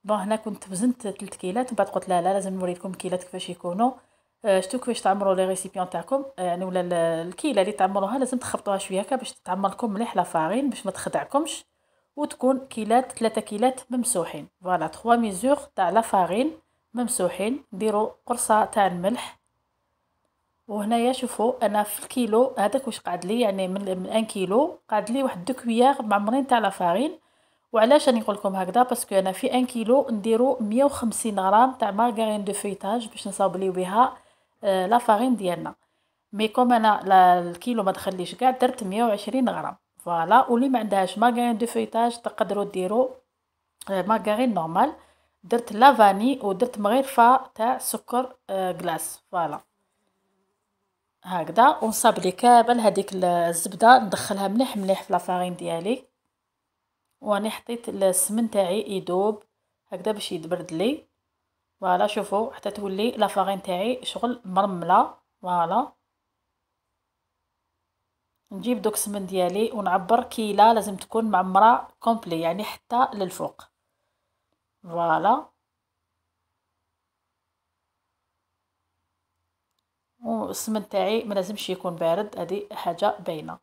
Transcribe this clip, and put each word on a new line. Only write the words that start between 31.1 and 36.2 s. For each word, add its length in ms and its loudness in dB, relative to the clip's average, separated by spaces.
غرام 320 6
تاع 180 -2
مارغرين 540 0
دو 80 -4
فيتاج 560 -6
باش 200 -12
نصاوبليو 440 0
بها، 440 0
آه، 220 2
لافارين 500 2
ديالنا. 380 -4